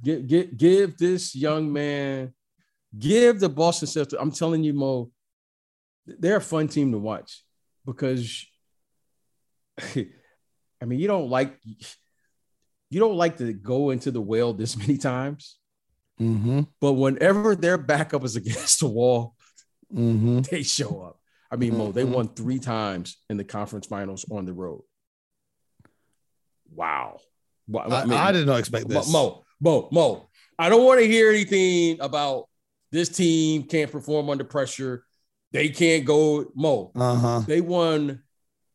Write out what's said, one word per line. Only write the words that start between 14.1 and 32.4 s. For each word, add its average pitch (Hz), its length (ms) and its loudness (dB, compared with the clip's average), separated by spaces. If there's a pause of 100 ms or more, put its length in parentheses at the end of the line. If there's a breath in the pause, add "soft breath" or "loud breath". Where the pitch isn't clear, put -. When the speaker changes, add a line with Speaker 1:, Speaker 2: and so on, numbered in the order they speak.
Speaker 1:
the 120 100 -4
well 110 320 0
this 107 240 -6
<laughs> 104 80 -10
many 139 140 0
times. 135 580 -6 (640)
Speaker 2:
Mm-hmm. 113 420 0 (180)
Speaker 1:
But 139 120 4
whenever 160 640 2
their 170 220 2
backup 147 460 -2
is 113 120 -6
<laughs> 101 60 -6
against - 380 -2
the 151 80 0
wall, 117 460 0 (600 soft breath)
Speaker 2:
Mm-hmm. 117 460 2 (100)
Speaker 1:
they 165 120 -4
show 107 400 -4
up. 87 180 -20 (300)
I 127 60 -8
mean, 117 200 0
Mo, 107 160 -2
they 117 120 -2
Speaker 2:
Mm-hmm. 123 80 0
Speaker 1:
won 120 160 0
three 123 300 -6
times 107 600 -6 (100)
in 107 80 -6
the 101 80 -6
conference 104 400 -10
finals 98 460 -10
on 98 160 -8
the 90 80 -8
road. 87 300 -12 (1900)
Wow. 73 500 -6 (480)
Well, 110 240 -6
Speaker 2:
I, 123 80 0
Speaker 1:
I - 60 -4
mean, 120 120 0
Speaker 2:
I 185 140 2
did 165 140 2
not 131 120 2
expect 113 300 -6
Speaker 1:
Mo, 120 120 -2
Speaker 2:
this. 143 120 -4
Speaker 1:
Mo, 139 320 0 (160)
Mo, 147 320 2
Mo, 143 360 2 (300 soft breath)
I 165 100 2
don't 233 160 8
wanna 254 180 8
hear 220 280 6
anything 185 720 2
about 139 480 -4 (420)